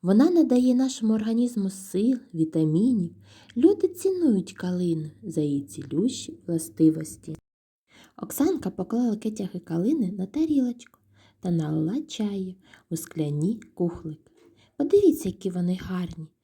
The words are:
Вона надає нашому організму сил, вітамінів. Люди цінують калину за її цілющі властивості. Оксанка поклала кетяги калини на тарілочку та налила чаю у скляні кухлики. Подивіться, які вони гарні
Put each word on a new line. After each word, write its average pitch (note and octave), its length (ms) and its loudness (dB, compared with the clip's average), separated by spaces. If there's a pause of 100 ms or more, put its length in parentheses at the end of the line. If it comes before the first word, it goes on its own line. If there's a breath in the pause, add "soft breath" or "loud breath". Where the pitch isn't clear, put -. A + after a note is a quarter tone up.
Вона G#3+ 280 6
надає B3+ 440 4
нашому B3 400 0
організму A3 560 -2
сил, A3+ 480 -2 (160)
вітамінів. E3 800 2 (400 soft breath)
Люди F#4 320 4
цінують E4 640 0
калину F3 580 -2 (120)
за D#3+ 180 -4
її C#3+ 220 0
цілющі - 840 -4
властивості. D#3+ 920 0 (880 soft breath)
Оксанка D4 480 -2
поклала A3 460 -2
кетяги G#3+ 440 -6
калини F#3+ 520 -2
на F#3+ 140 -6
тарілочку C#4 760 -2 (400 soft breath)
та F3+ 100 -4
налила D#3+ 520 0
чаю G3+ 520 -6 (360 soft breath)
у E3 60 -6
скляні D#3+ 640 -4 (140)
кухлики. E3+ 580 -6 (440 soft breath)
Подивіться, D#4+ 520 2
які F#3 220 -6
вони F3+ 320 -2
гарні E3+ 440 -8 (180)